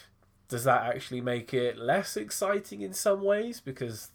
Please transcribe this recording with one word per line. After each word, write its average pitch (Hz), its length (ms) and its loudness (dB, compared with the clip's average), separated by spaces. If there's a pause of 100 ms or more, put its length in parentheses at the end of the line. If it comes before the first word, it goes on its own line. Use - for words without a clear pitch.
(460)
does 120 180 -4
that 123 180 6
actually 123 400 -2
make 120 320 -2
it 123 240 2
less 139 360 2
exciting 202 680 -2
in 190 100 -6
some 196 320 2
ways? 214 380 0
Because 120 520 -8